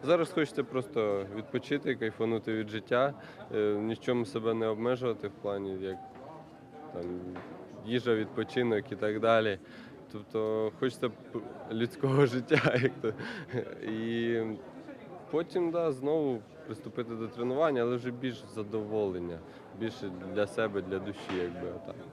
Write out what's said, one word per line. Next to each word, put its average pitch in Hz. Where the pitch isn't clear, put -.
Зараз 160
хочеться 147
просто 107
відпочити, 131
кайфанути 110
від 110
життя, 123
е, 104
ні 110
в 110
чому 123
себе 113
не 113
обмежувати 117
в 98
плані, 98
як, 95
там, 90
їжа, 117
відпочинок 110
і 104
так 107
далі. 110
Тобто 110
хочеться 127
п-, -
людського 131
<laughs> -
життя, 127
як 131
то. 110
І 117
потім, 170
да, 165
знову 139
приступити 117
до 110
тренування, 127
але 120
вже 123
більш 120
задоволення, 104
більше 107
для 104
себе, 104
для 95
душі, 95
якби, 87
отак. 85